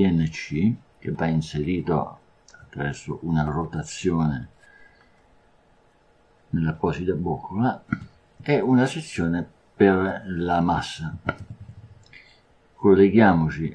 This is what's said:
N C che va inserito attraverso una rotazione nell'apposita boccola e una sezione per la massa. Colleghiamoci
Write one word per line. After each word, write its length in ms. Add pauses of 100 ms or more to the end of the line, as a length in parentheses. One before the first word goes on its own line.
N 240
C 460 (240)
che 140
va 140
inserito 920 (340)
attraverso 720
una 220
rotazione 1040 (2000)
nell'apposita 640
boccola 680 (600)
e 180
una 240
sezione 640 (260)
per 520
la 340
massa. 560 (1600)
Colleghiamoci 1000